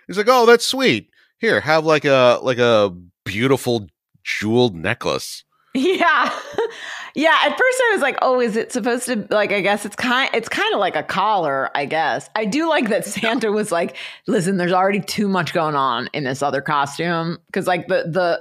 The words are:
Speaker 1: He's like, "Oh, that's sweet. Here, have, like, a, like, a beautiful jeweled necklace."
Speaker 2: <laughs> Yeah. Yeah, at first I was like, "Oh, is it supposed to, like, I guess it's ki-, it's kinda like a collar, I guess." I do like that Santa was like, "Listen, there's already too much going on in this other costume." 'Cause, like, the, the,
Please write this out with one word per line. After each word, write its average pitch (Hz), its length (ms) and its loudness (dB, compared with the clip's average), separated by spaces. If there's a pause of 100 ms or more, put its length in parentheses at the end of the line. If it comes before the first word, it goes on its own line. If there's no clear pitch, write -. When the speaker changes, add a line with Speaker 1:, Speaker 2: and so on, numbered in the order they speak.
Speaker 1:
He's 175 120 -10
like, 208 100 2
"Oh, 247 180 6
that's 233 200 6
sweet. 226 440 0 (280)
Here, 185 220 2
have, 156 260 4
like, 151 180 4
a, 127 380 6
like, 120 160 0
a 107 360 4 (300)
beautiful 117 640 0 (360)
jeweled 110 540 0
necklace." 82 720 -4
Speaker 2:
<laughs> - 60 -20 (220)
Yeah. 311 540 2 (840)
Yeah, 302 280 4
at 285 60 2
first 508 300 2
I 480 120 2
was 370 80 0
like, 262 220 0
"Oh, 254 180 2
is 226 160 0
it - 160 -2
supposed 240 340 -2
to, 233 240 -4
like, 202 220 0
I 202 80 0
guess 202 240 0
it's 202 120 -12
ki-, 254 360 -2
it's - 160 -4
kinda 403 300 -2
like 185 180 0
a 147 80 -2
collar, 170 720 -2
I 143 80 -2
guess." 143 520 -2
I 220 80 -2
do 294 240 0
like 294 220 0
that 190 140 0
Santa 226 480 -2
was 214 200 -2
like, 175 240 -2 (320)
"Listen, 196 280 0
there's 175 160 0
already 190 280 2
too 208 280 -4
much 180 240 -2
going 156 240 0
on 127 360 0
in 151 120 -6
this 131 180 -4
other 139 180 -2
costume." 165 800 -2 (140)
'Cause, 185 160 -4
like, 180 200 -2
the, 180 200 0
the, 170 320 0